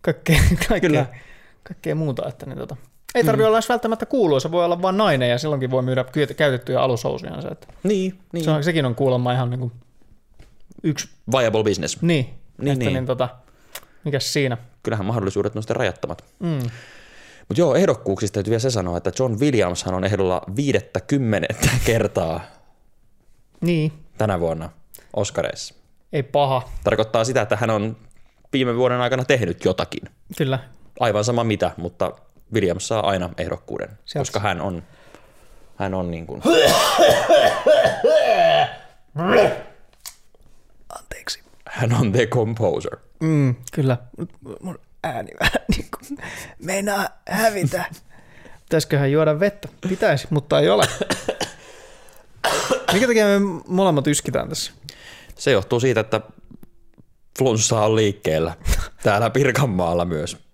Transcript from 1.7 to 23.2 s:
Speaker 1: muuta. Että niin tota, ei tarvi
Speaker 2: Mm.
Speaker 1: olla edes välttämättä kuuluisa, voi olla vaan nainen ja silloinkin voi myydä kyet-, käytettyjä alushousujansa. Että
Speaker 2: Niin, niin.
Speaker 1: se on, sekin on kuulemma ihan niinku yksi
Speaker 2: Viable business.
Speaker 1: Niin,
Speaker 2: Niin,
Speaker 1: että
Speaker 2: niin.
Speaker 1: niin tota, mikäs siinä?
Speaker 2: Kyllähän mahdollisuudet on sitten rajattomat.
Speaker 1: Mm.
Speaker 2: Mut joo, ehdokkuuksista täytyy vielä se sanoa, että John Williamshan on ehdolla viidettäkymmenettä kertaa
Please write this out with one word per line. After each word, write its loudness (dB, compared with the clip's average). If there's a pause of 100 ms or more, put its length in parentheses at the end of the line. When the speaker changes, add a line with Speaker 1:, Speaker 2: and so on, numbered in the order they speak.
Speaker 1:
muuta. -4
Että -12
niin -12
tota, -10 (380)
ei 2
tarvi 4
Speaker 2:
Mm. 4
Speaker 1:
olla 4
edes -2
välttämättä -2
kuuluisa, 2
voi 2
olla 0
vaan 0
nainen 2
ja 2
silloinkin -2
voi 0
myydä 0
kyet-, -2
käytettyjä 0
alushousujansa. -2
Että -14 (160)
Speaker 2:
Niin, -2 (140)
niin. -4
Speaker 1:
se 0
on, 2
sekin 0
on 0
kuulemma 0
ihan 0
niinku -6 (1080)
yksi -4 (240)
Speaker 2:
Viable 2
business. -2
Speaker 1:
Niin, 2 (320)
Speaker 2:
Niin, -2
Speaker 1:
että -2
Speaker 2:
niin. 0
Speaker 1:
niin -4
tota, -2 (760)
mikäs -4
siinä? 0 (260)
Speaker 2:
Kyllähän -2
mahdollisuudet -2
on -6
sitten -2
rajattomat. -4 (140)
Speaker 1:
Mm. -2 (880)
Speaker 2:
Mut 0
joo, 4
ehdokkuuksista 0
täytyy -2
vielä 2
se 0
sanoa, -2
että -2
John 0
Williamshan 0
on -2
ehdolla 0 (140)
viidettäkymmenettä 0 (160)
kertaa 0 (1200)